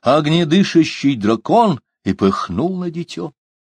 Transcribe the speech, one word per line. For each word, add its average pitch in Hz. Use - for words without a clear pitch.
огнедышащий 156
дракон 123
и 98
пыхнул 101
на 180
дите. 165